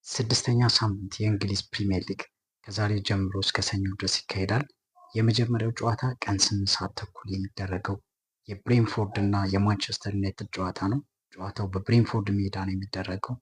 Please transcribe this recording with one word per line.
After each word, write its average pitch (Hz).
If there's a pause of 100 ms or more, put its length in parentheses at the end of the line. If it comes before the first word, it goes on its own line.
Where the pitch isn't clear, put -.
ስድስተኛ 120
ሳምንት 101
የእንግሊዝ 101
ፕሪሚየር 98
ሊግ - (420)
ከዛሬ 104 (100)
ጀምሮ 98
እስከ -
ሰኞ 98
ድረስ 95
ይካሄዳል። 101 (500)
የመጀመሪያው 113
ጨዋታ 117 (160)
ቀን 101
ስምንት 98
ሰዓት -
ተኩል -
የሚደረገው 95 (540)
የብሬንፎርድ 110
እና 101 (120)
የማንቸስተር 101
ዩናይትድ 98
ጨዋታ 92
ነው። 117 (320)
ጨዋታው 98
በብሬንፎርድ 107
ሜዳ 98
ነው 95
የሚደረገው። 98